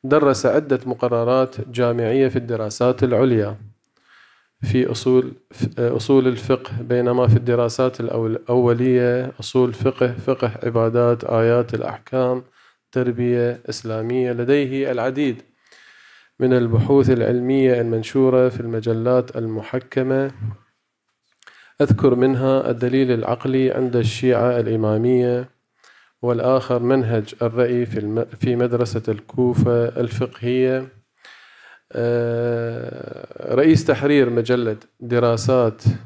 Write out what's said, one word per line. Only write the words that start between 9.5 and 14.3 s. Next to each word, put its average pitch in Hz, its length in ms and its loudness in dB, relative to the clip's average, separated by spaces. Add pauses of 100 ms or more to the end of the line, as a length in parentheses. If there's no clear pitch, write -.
فقه، 127 400 -2
فقه 123 380 -2 (120)
عبادات، 120 600 2
آيات 117 500 0
الأحكام، 127 680 -4 (480)
تربية 120 760 -2
إسلامية. 120 640 -4